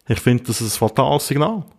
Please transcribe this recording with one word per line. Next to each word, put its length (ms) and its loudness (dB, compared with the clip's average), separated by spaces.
Ich 140 0
finde, 240 2
das 160 -4
ist 160 -4
ein 40 -8
fatales 400 0
Signal. 340 0